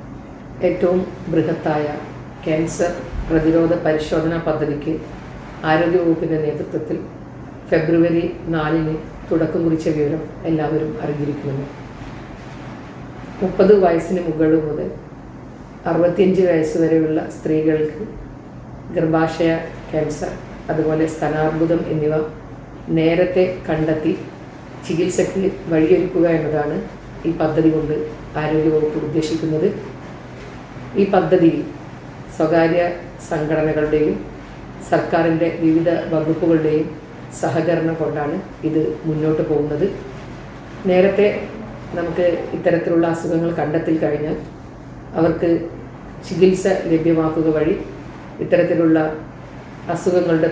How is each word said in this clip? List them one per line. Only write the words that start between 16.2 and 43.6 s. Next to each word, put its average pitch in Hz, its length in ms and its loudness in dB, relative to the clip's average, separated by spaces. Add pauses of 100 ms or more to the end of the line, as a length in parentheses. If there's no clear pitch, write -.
വയസ്സ് 160 340 2
വരെയുള്ള 160 380 4 (160)
സ്ത്രീകൾക്ക് 156 640 2 (960)
ഗർഭാശയ 165 560 2 (400)
ക്യാൻസർ, 156 420 -2 (380)
അതുപോലെ 156 340 2 (100)
സ്തനാർബുദം 156 680 0 (120)
എന്നിവ 151 220 2 (840)
നേരത്തെ 175 460 4 (240)
കണ്ടെത്തി 156 440 0 (720)
ചികിത്സയ്ക്ക് 180 640 0 (220)
വഴിയൊരുക്കുക 170 540 4 (120)
എന്നതാണ് 151 380 0 (520)
ഈ - 20 2 (100)
പദ്ധതി 160 340 4
കൊണ്ട് 151 200 0 (460)
ആരോഗ്യവകുപ്പ് 156 680 2
ഉദ്ദേശിക്കുന്നത്. 156 640 0 (1300)
ഈ 202 40 6 (100)
പദ്ധതിയിൽ 165 460 6 (760)
സ്വകാര്യ 165 460 4 (480)
സംഘടനകളുടെയും 151 840 2 (760)
സർക്കാരിൻ്റെ 165 580 2 (160)
വിവിധ 165 240 4 (240)
വകുപ്പുകളുടെയും 156 760 2 (540)
സഹകരണം 160 600 0
കൊണ്ടാണ് 147 360 -2 (320)
ഇത് 156 120 2 (280)
മുന്നോട്ട് 156 420 0
പോകുന്നത്. 147 340 0 (1040)
നേരത്തെ 190 360 6 (720)
നമുക്ക് 170 280 0 (300)
ഇത്തരത്തിലുള്ള 170 580 2
അസുഖങ്ങൾ 165 360 0 (100)